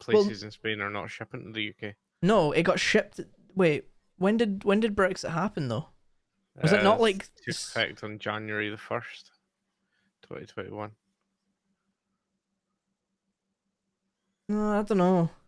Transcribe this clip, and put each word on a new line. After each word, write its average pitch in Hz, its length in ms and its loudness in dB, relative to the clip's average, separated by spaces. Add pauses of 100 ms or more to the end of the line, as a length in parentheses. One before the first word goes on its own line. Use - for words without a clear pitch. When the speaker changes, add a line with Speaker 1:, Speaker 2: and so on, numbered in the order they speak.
Speaker 1:
Well, 208 160 6
Speaker 2:
places 107 200 -4
in 107 60 -14
Spain 110 320 -6
are 101 80 -2
not 104 220 -8
shipping - 340 -12
to 110 60 -14
the 110 120 -6
U 104 160 -8
K. 104 160 -10 (280)
Speaker 1:
No, 175 280 4
it 165 120 2
got 180 160 2
shipped. - 400 0 (340)
Wait, 175 320 2 (320)
when 202 200 2
did, 208 260 0
when 202 160 4
did 220 160 0
Brexit 190 360 0
happen 165 360 -2
though? 117 220 -4 (720)
Was 156 120 4
it 208 100 4
not, 208 140 6
Speaker 2:
Uh, 247 40 0
Speaker 1:
like, 196 340 2
Speaker 2:
took - 140 -12
Speaker 1:
s- - 200 -8
Speaker 2:
effect 107 340 -4
on 107 140 -10
January 107 520 -4
the 107 80 -8
first, - 520 -8 (920)
twenty - 240 -14
twenty-one? 104 460 -12 (3500)
Speaker 1:
No, 208 320 0
I 214 40 0
don't 208 140 0
know. 180 320 4 (180)